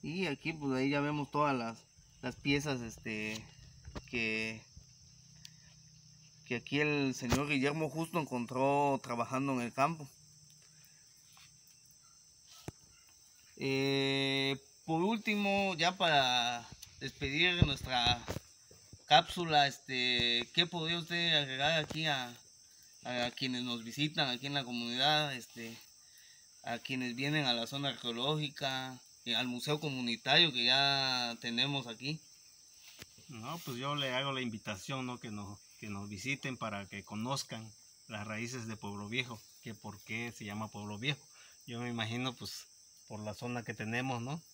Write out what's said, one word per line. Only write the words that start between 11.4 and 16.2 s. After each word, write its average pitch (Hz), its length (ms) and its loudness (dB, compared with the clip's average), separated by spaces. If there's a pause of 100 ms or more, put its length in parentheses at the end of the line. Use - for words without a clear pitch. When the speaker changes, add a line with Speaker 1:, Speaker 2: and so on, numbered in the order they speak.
Speaker 1:
Eh, 135 1000 2 (280)
por 160 180 2
último, 202 720 2
ya 175 220 2
para 127 680 4 (320)